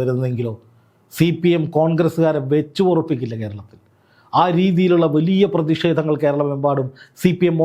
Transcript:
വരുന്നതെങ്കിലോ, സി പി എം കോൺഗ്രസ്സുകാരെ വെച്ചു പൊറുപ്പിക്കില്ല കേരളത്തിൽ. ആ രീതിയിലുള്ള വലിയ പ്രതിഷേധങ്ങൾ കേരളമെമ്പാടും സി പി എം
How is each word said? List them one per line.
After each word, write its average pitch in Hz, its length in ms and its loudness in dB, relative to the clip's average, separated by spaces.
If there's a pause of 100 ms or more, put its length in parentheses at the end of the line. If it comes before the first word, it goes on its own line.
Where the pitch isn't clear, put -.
വരുന്നതെങ്കിലോ, 123 520 -4 (600)
സി 165 160 2 (120)
പി 175 160 2
എം 160 80 -2 (120)
കോൺഗ്രസ്സുകാരെ 160 640 0 (120)
വെച്ചു 151 360 0
പൊറുപ്പിക്കില്ല 127 520 -2
കേരളത്തിൽ. 104 380 -12 (640)
ആ 170 40 4 (140)
രീതിയിലുള്ള 175 480 4 (100)
വലിയ 190 280 2 (100)
പ്രതിഷേധങ്ങൾ 160 680 0
കേരളമെമ്പാടും 143 640 0 (360)
സി 185 160 4
പി 180 120 2
എം 165 140 0